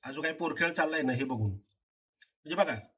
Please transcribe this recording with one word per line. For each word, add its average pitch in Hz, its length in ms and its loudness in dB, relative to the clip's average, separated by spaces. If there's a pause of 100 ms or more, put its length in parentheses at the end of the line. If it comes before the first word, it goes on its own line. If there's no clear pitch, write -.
हा 131 60 -10
जो 147 100 -8
काही 160 120 0
पोरखेळ 170 380 0
चाललाय 160 300 0
ना 131 120 2
हे 123 100 0
बघून, 107 280 0
म्हणजे - 1040 -12
बघा 190 200 4 (220)